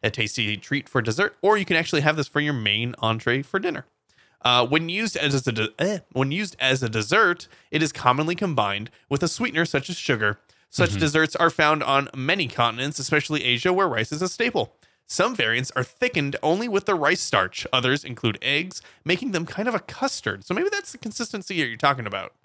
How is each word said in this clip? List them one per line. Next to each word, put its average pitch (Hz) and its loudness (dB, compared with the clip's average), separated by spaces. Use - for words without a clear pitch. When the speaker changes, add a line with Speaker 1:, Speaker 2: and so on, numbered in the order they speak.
Speaker 1:
a 110 0
tasty 107 -2
treat - -6
for 127 0
dessert, 117 -2
or 208 4
you 190 0
can 170 0
actually 160 0
have 151 4
this 147 -2
for - -2
your 147 0
main 113 -2
entree 113 0
for - -4
dinner. - -4
Uh, 123 4
when 156 2
used 202 -2
as 139 0
a 131 2
de-, 110 -2
eh, 190 0
when 135 0
used 185 -4
as 131 2
a 120 -2
dessert, 170 2
it 156 2
is 151 0
commonly 151 2
combined 110 -2
with 143 0
a 165 2
sweetener 170 0
such 143 -4
as 170 -6
sugar. 107 0
Such - 2
Speaker 2:
Mm-hmm. 98 -2
Speaker 1:
desserts 156 2
are 170 4
found 151 4
on 139 2
many 147 0
continents, 120 0
especially 147 0
Asia, 123 2
where 185 4
rice 117 -2
is 151 -4
a 185 -2
staple. 214 -2
Some 233 0
variants 120 0
are 127 0
thickened 147 -2
only 196 2
with 196 -2
the 208 2
rice 165 2
starch. - 0
Others 127 2
include 117 -2
eggs, 151 -2
making 185 0
them 170 -2
kind 214 -4
of 233 -2
a 190 0
custard. - -4
So - -4
maybe 359 0
that's 403 -6
the 254 -16
consistency 208 -6
that 139 2
you're 117 -6
talking 127 0
about. 98 -8